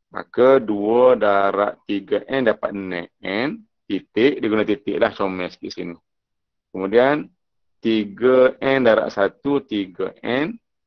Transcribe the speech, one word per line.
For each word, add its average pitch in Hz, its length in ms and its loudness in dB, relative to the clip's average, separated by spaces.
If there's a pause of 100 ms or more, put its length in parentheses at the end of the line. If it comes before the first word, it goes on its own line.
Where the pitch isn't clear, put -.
(140)
Maka 127 480 2
dua 113 560 2
darab 101 720 0
tiga 101 400 -4
N 131 180 -2
dapat - 240 -2
enam 90 360 -10 (120)
N, 101 300 -6 (340)
titik, 110 560 -2
dia 120 80 -4
guna 107 160 0
titik 101 320 -4
lah, 110 160 0
comel 92 400 -6
sikit - 240 -14
sini. 85 200 -12 (760)
Kemudian 117 560 0 (560)
tiga 113 800 2
N 135 240 2
darab 107 240 2
satu, 120 480 -2
tiga 95 640 -8
N. 139 320 -4 (320)